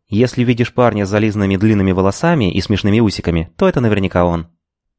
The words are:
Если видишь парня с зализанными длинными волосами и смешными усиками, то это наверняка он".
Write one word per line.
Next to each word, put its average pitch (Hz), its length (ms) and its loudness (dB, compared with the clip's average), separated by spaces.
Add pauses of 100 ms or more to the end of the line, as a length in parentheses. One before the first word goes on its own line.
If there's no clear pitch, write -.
Если 120 360 0
видишь 120 280 0
парня 104 340 0
с - 20 -4
зализанными 104 480 0
длинными 98 360 2
волосами 98 600 0
и 95 80 -2
смешными 101 400 0
усиками, 87 560 -2
то 190 120 2
это 170 120 0
наверняка 98 440 0
он". 82 240 -2 (500)